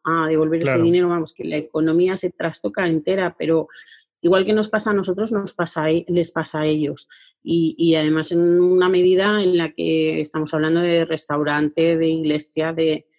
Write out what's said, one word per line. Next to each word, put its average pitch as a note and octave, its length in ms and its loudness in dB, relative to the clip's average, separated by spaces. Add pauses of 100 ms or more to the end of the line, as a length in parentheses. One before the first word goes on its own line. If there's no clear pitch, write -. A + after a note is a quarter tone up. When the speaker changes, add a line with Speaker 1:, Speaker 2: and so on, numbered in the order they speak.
Speaker 1:
a D#3+ 240 0
devolver D#3 340 2
ese C#3 100 0
Speaker 2:
Claro. E3+ 120 2
Speaker 1:
dinero. F3 240 4
Vamos, E3 240 -2
que - 100 -14
la D#3+ 140 -4
economía D#3+ 580 0
se F#3 160 -4
trastoca F3 560 -4
entera, E3+ 500 -2
pero D#3+ 300 0 (540)
igual F#3 240 2
que G#3+ 80 0
nos G#3+ 160 0
pasa G#3+ 220 -2
a - 20 0
nosotros, G3 400 -2
nos G3+ 200 -4
pasa D#3+ 300 -4
a D#3 80 0
e-, E3+ 160 0
les F3 240 0
pasa D#3 300 -6
a D#3 40 0
ellos. D3+ 440 -2 (340)
Y, D#3+ 340 0
y E3 180 4
además D#3 360 0
en E3+ 80 2 (220)
una F3+ 260 4
medida F#3 560 2
en F3+ 140 2
la D#3+ 160 -2
que D#3+ 480 -2
estamos D3+ 320 -6
hablando D#3 260 0
de E3+ 240 2
restaurante, D3+ 920 0
de E3 100 2
iglesia, D#3 640 -2
de, D#3+ 320 -2 (140)